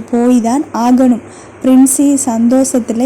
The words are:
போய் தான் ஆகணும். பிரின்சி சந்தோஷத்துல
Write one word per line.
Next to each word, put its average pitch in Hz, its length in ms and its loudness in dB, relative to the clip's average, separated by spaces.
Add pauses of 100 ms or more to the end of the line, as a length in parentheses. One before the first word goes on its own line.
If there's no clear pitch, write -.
(120)
போய் 240 300 0
தான் 240 220 -2 (100)
ஆகணும். 247 480 0 (420)
பிரின்சி 269 640 2
சந்தோஷத்துல 240 800 -2